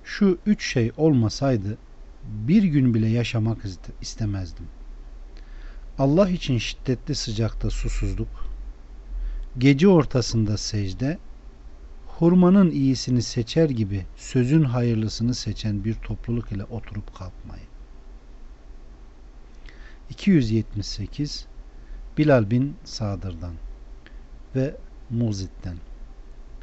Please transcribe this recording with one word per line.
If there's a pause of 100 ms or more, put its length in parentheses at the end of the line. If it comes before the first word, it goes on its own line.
"Şu
üç
şey
olmasaydı (460)
bir
gün
bile
yaşamak
iste-,
istemezdim. (1300)
Allah
için
şiddetli
sıcakta
susuzluk, (1120)
gece
ortasında
secde, (1000)
hurmanın
iyisini
seçer
gibi (120)
sözün
hayırlısını
seçen
bir
topluluk
ile
oturup
kalkmayı." (2500)
İki
yüz
yetmiş
sekiz (720)
Bilal
bin
Sadır'dan (1040)
ve (340)
Muzit'ten. (880)